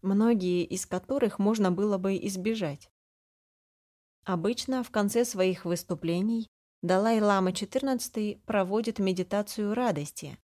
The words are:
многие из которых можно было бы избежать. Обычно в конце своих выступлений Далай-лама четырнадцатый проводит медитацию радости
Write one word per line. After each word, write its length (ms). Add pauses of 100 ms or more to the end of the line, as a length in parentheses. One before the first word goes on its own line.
многие 600
из 220
которых 520
можно 340
было 260
бы 180 (100)
избежать. 640 (1300)
Обычно 600
в 60
конце 340
своих 400
выступлений 800 (360)
Далай-лама 720
четырнадцатый 960
проводит 520
медитацию 760
радости 640 (100)